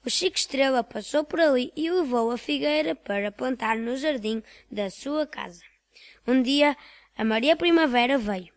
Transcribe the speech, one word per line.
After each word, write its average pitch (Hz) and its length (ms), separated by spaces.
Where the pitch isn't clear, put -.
O 247 60
Chico - 280
Estrela 262 460
passou 269 400
por 302 160
ali 269 360
e 320 160
levou 247 400
a 247 60
figueira 294 580
para 202 360
plantar 226 460
no 233 200
jardim 226 440
da 202 180
sua 294 380
casa. - 360
Um 254 160
dia, 285 340
a 220 60
Maria 226 320
Primavera 294 600
veio. 202 400